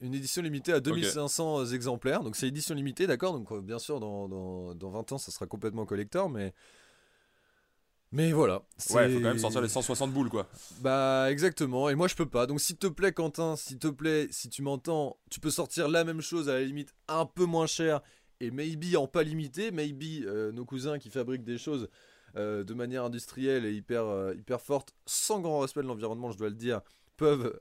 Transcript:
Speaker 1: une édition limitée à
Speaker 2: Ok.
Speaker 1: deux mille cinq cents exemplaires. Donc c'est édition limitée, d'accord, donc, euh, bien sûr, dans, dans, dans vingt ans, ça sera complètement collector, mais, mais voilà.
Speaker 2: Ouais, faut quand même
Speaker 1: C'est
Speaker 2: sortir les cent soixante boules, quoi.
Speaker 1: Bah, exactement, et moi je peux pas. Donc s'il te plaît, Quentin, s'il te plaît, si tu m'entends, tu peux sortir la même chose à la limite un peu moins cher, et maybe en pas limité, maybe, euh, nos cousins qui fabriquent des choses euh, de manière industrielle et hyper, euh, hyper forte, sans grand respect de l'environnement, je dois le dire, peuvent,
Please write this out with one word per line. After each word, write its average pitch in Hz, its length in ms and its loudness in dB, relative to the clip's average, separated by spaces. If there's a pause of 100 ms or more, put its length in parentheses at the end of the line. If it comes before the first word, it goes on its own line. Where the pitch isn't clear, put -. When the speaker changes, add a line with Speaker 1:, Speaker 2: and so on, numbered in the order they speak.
Speaker 1:
une 127 120 -6
édition 139 280 -4
limitée 156 320 0
à 156 40 8
Speaker 2:
Ok. 127 60 2
Speaker 1:
deux 160 120 2
mille 175 100 0
cinq 147 240 0
cents 156 360 0
exemplaires. 127 580 0
Donc 110 120 -6
c'est 131 140 0
édition 147 260 -2
limitée, 139 320 0
d'accord, 175 240 2
donc, 123 220 -6
euh, 101 80 -6
bien 110 180 -6
sûr, 143 220 -4
dans, 101 260 -4
dans, 92 480 -8
dans 95 140 -10
vingt 110 240 -8
ans, 135 40 -4
ça - 140 -8
sera - 140 -8
complètement 107 400 -4
collector, 107 440 -2
mais, 101 240 -4 (1600)
mais 160 220 2
voilà. 110 320 4 (240)
Speaker 2:
Ouais, 120 180 8
faut 127 120 4
quand 117 80 2
même 127 80 2
Speaker 1:
C'est 117 40 0
Speaker 2:
sortir 110 220 2
les 117 80 2
cent 127 120 0
soixante 131 300 0
boules, 131 180 2
quoi. 104 200 -2 (320)
Speaker 1:
Bah, 135 500 4
exactement, 143 560 2
et 139 80 4
moi 180 140 4
je - 60 -6
peux 160 120 0
pas. 123 200 2
Donc 143 120 0
s'il - 160 -2
te 196 120 0
plaît, 180 260 2
Quentin, 160 420 0
s'il 135 220 -8
te 151 100 0
plaît, 151 420 2
si - 200 -8
tu 139 120 -8
m'entends, 139 680 -2
tu - 100 -10
peux 156 120 -2
sortir 151 360 0
la 165 160 6
même 165 160 -2
chose 156 300 -2
à 131 60 4
la 131 100 2
limite 143 280 -6 (140)
un 160 180 2
peu 175 200 2
moins 165 220 4
cher, 156 340 2 (400)
et 120 100 -2
maybe 160 460 0
en 139 100 4
pas 165 160 2
limité, 156 480 -2
maybe, 151 540 -4
euh, 107 260 -2
nos 120 140 -8
cousins 139 340 -4
qui 113 100 -18
fabriquent 123 360 -2
des 120 120 -4
choses 127 300 -2 (500)
euh, 104 260 -2
de 98 100 -8
manière 123 320 -4
industrielle 123 600 0
et 107 80 0
hyper, 113 320 -2
euh, 95 320 0
hyper 117 240 -4
forte, - 320 -2 (120)
sans - 340 0
grand 156 200 2
respect 135 220 0
de 135 60 -2
l'environnement, 113 440 -4
je 98 60 -10
dois 107 120 -2
le 104 60 -6
dire, 117 260 -2 (360)
peuvent, 143 440 4